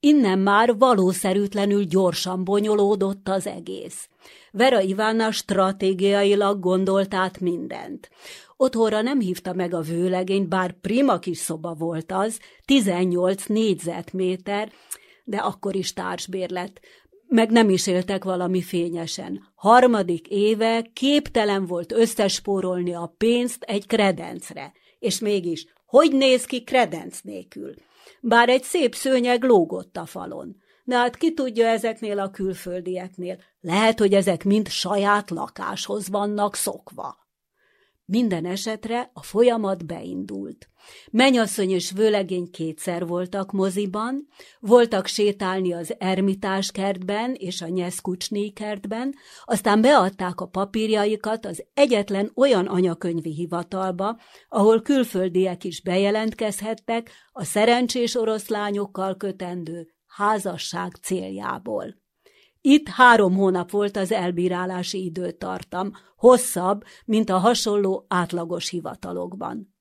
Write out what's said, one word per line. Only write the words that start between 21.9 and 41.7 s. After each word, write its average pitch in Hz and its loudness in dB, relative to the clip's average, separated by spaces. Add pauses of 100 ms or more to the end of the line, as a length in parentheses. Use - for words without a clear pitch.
összespórolni 196 0
a 170 -10
pénzt 240 0
egy 202 -4
kredencre. 170 -2 (260)
És - -2
mégis, 185 -2 (200)
hogy 285 6
néz 262 4
ki 240 -6
kredenc 180 -2
nélkül? 190 -14 (480)
Bár 233 4
egy 254 4
szép 294 0
szőnyeg 247 2
lógott 185 2
a 165 -8
falon. 180 -12 (280)
De 247 -2
hát 240 2
ki 330 0
tudja 233 0
ezeknél 226 -2
a 196 -4
külföldieknél? 185 -8 (220)
Lehet, 214 2
hogy 202 4
ezek 190 2
mind 202 2
saját 202 0
lakáshoz 190 -8
vannak 208 -2
szokva. - -8 (840)
Minden 185 0
esetre 220 -6
a - -20
folyamat 208 2
beindult. 180 -10 (420)
Menyasszony 226 2